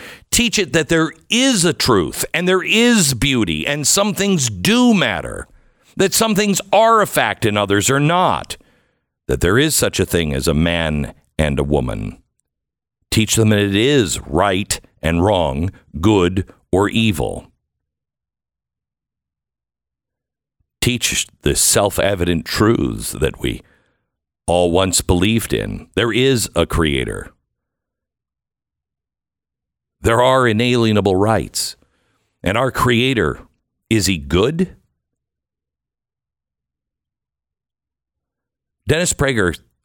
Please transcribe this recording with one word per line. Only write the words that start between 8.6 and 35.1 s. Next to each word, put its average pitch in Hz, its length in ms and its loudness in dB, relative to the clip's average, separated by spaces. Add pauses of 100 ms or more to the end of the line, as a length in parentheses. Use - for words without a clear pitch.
that 65 140 -2
there 95 180 2
is 151 160 0
such - 240 -2
a 95 80 0
thing 82 260 -2
as 67 140 -4
a 78 80 2
man 80 580 -2 (240)
and 73 220 -2
a 73 60 0
woman. 60 580 -4 (880)
Teach 110 240 0
them 110 140 4
that 107 100 4
it 101 160 2
is 113 460 2
right 95 600 -2 (220)
and 85 220 0
wrong, 87 480 0 (280)
good 92 480 2 (220)
or 98 180 2
evil. 80 640 -4 (3250)
Teach - 460 -2 (160)
the 71 140 0
self-evident 92 880 0
truths 67 640 0
that 67 300 -6
we 60 220 -6 (840)
all 87 240 2
once 92 300 0
believed 101 520 0
in. 52 440 -6
There 113 160 0
is 127 420 0
a 82 120 0
creator. 64 640 -4 (2750)
There 113 220 2
are 131 240 4
inalienable 110 680 2
rights. 101 580 -2 (720)
And 98 120 0
our 127 140 0
creator, 120 720 0 (480)
is 104 180 0
he 92 120 0
good? 104 580 -2 (4000)